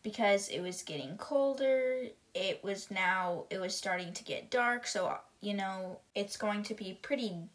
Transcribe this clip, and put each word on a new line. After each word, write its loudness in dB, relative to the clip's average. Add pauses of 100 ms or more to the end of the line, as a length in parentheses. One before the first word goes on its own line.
because 4
it -2
was -4
getting -6
colder, 2 (280)
it -2
was -4
now, 2
it -2
was -2
starting -2
to -10
get -6
dark, 2
so, 0 (240)
you -2
know, -2 (160)
it's -2
going 0
to -6
be -6
pretty 0 (200)